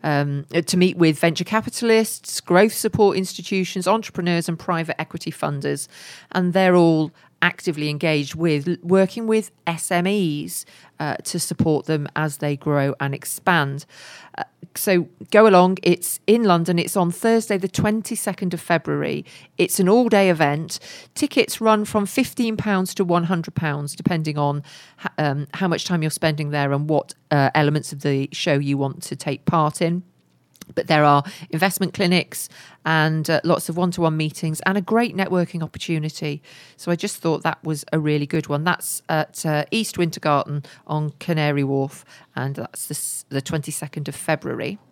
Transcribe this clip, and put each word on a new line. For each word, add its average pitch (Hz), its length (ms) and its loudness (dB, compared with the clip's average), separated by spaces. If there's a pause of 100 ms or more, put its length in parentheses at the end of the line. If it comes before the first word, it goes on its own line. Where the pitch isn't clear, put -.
um, 143 500 0
uh, 170 80 2
to - 160 -2
meet 180 200 4
with 160 200 4
venture 170 280 0
capitalists, 220 920 0
growth 202 340 4
support 208 440 2
institutions, 185 720 -4
entrepreneurs 175 600 0
and 170 120 -4
private 165 420 -4
equity 165 300 -8
funders. 143 560 -4 (460)
And 180 200 0
they're 185 220 6
all 165 360 4 (300)
actively 151 480 -2
engaged 147 440 0
with, 156 340 0
l-, 175 140 0
working 190 460 2
with 220 240 0 (160)
S 165 240 -6
M 175 160 2
Es, 175 580 -2 (340)
uh, 147 180 -4
to - 200 -8
support - 480 0
them 147 300 -2
as 151 220 -2
they 147 180 -2
grow 143 440 0
and 139 140 -4
expand. 147 720 -2 (520)
Uh, - 60 -8 (300)
so 180 340 2 (240)
go 220 160 10
along. 185 360 8
It's - 420 0
in 226 180 4
London. 175 360 4
It's - 180 -2
on 175 140 2
Thursday, 226 460 0
the 185 100 -4
twenty-second 208 840 -2
of 170 80 -8
February. 147 640 -2 (320)
It's - 220 0
an 185 80 4
all-day 208 420 6
event. 151 500 0 (340)
Tickets - 480 -2
run 214 240 4
from 202 200 -2
fifteen 226 520 -2
pounds 190 380 -2
to 196 80 -2
one 175 220 2
hundred 170 280 -4
pounds, 147 420 -4
depending 156 420 -2
on 147 260 0 (380)
h-, - 160 -6
um, 143 360 -2
how 190 140 -2
much 165 180 -2
time 170 160 0
you're 156 100 0
spending 151 380 -2
there 143 220 0
and 147 180 -2
what, 147 240 0 (160)
uh, 139 240 4
elements 151 400 2
of 143 80 -12
the 139 300 -2
show - 220 -2
you 139 240 0
want 135 260 -4
to - 120 -10
take 135 300 -8
part 156 360 0
in. 175 220 0 (720)
But - 140 -4
there 151 160 4
are 143 200 6 (280)
investment 180 420 -2
clinics - 560 -2 (380)
and, 156 420 2
uh, 160 140 2
lots - 260 0
of 165 80 -6
one-to-one 170 400 0
meetings 156 440 -4
and 196 180 0
a - 20 -2
great 226 340 0
networking 180 460 -2
opportunity. 151 800 -6 (340)
So - 160 -6
I 170 40 2
just 202 220 -6
thought 160 260 -2
that 160 200 -4
was 151 300 -6
a 165 60 2
really 151 260 0
good 156 220 -4
one. 147 160 -2
That's - 440 -4
at, - 380 -4
uh, 151 240 0
East 226 280 -2
Wintergarten 147 680 0 (220)
on 151 320 -4
Canary 147 440 0
Wharf, 139 400 -4 (320)
and 135 200 -4
that's - 320 -12
the 147 60 -10
s-, - 360 -10
the 135 120 -4
twenty-second 151 640 -8
of 143 80 -10
February. 139 640 -6 (120)